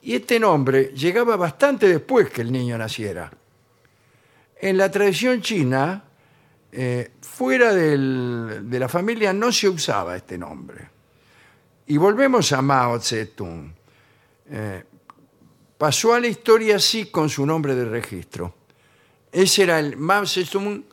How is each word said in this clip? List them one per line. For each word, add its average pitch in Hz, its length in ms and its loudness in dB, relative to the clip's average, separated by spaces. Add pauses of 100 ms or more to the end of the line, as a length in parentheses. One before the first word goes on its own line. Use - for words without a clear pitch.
Y 233 140 -4
este 233 240 0
nombre 135 560 2
llegaba 208 400 0
bastante 202 520 2
después 185 420 2
que - 120 -8
el 117 100 -4
niño 123 260 -4
naciera. 101 540 -8 (1300)
En 190 160 0
la 196 140 4
tradición 202 500 2
china, 160 600 0 (680)
eh, 123 400 -6 (100)
fuera 254 520 2
del, 127 960 0
de 123 100 -4
la 127 80 -2
familia 202 460 0
no 220 180 0
se - 160 2
usaba 104 480 -2
este 90 220 -12
nombre. - 520 -14 (960)
Y 147 100 0
volvemos 214 560 4
a 131 80 0
Mao 127 380 2
Zedong. 87 760 -8 (760)
Eh, 107 340 -10 (920)
pasó 220 360 2
a 240 60 4
la 240 80 -2
historia 220 520 4
sí 220 280 0
con 156 220 0
su 139 160 -2
nombre 147 300 0
de 123 100 -2
registro. 101 680 -8 (760)
Ese 190 320 2
era 170 160 2
el, 143 180 -4
Mao 190 280 0
Zedong 196 680 -4